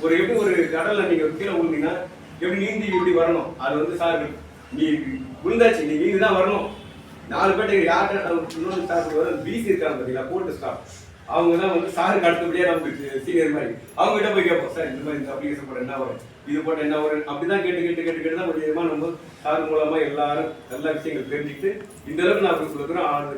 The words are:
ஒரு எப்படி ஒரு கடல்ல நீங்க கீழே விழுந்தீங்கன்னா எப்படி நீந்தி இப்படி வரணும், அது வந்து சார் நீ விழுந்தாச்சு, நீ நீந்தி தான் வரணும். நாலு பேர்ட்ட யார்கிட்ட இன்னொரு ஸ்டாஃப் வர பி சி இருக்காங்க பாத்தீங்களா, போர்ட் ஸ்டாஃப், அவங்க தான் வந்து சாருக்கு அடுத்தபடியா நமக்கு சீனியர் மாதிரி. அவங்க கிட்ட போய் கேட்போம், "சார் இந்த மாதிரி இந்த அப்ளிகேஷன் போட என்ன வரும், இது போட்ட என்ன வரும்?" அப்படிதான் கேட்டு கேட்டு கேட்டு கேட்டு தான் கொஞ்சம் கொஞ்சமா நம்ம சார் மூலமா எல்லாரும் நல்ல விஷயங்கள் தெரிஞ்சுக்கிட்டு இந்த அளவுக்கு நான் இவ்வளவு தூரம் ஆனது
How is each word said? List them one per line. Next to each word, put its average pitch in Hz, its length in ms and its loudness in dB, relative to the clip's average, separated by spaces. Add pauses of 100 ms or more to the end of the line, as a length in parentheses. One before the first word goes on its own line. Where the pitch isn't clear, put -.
ஒரு 165 160 4
எப்படி 226 240 2
ஒரு 190 100 4 (220)
கடல்ல 165 340 2
நீங்க 160 160 4 (140)
கீழே 196 160 -2
விழுந்தீங்கன்னா 160 400 0 (460)
எப்படி 185 220 -2
நீந்தி 208 320 -2
இப்படி 175 260 4
வரணும், 165 280 2 (140)
அது 147 180 0
வந்து 170 200 -2
சார் 170 200 2 (560)
நீ 156 80 2 (580)
விழுந்தாச்சு, 226 460 4
நீ 151 140 0
நீந்தி 196 160 2
தான் 190 200 4
வரணும். 196 260 2 (680)
நாலு 190 200 4
பேர்ட்ட 196 220 2 (140)
யார்கிட்ட 170 680 0
இன்னொரு 180 280 -2
ஸ்டாஃப் 165 320 -2
வர 147 180 2 (100)
பி 190 160 -4
சி 202 100 2
இருக்காங்க 151 260 0
பாத்தீங்களா, 127 320 -4
போர்ட் 180 280 -4
ஸ்டாஃப், - 260 -8 (500)
அவங்க 170 240 6
தான் 185 160 2
வந்து 170 240 0
சாருக்கு 185 320 4
அடுத்தபடியா 170 400 2
நமக்கு 143 560 -2
சீனியர் 160 300 2
மாதிரி. - 180 -4 (260)
அவங்க - 160 4
கிட்ட 202 180 2
போய் 180 140 4
கேட்போம், 170 280 0
"சார் 160 160 -2
இந்த 131 120 -8
மாதிரி 147 180 -4
இந்த 135 120 -6
அப்ளிகேஷன் 139 360 -6
போட 127 160 -8
என்ன - 160 -6
வரும், - 200 -6 (280)
இது 151 160 0
போட்ட 156 220 0
என்ன 151 160 2
வரும்?" 151 260 0
அப்படிதான் 180 360 0
கேட்டு 175 180 0
கேட்டு 170 220 -2
கேட்டு 160 180 -2
கேட்டு 160 160 -2
தான் 180 100 -2
கொஞ்சம் 156 160 -2
கொஞ்சமா 156 260 0
நம்ம 156 200 -2 (320)
சார் 156 240 0
மூலமா 156 400 2
எல்லாரும் 151 420 -2 (220)
நல்ல 156 240 -2
விஷயங்கள் 139 380 -6
தெரிஞ்சுக்கிட்டு 147 380 -4 (380)
இந்த 156 140 -4
அளவுக்கு - 240 4
நான் - 100 2
இவ்வளவு 151 320 -6
தூரம் 180 220 0
ஆனது 143 260 -4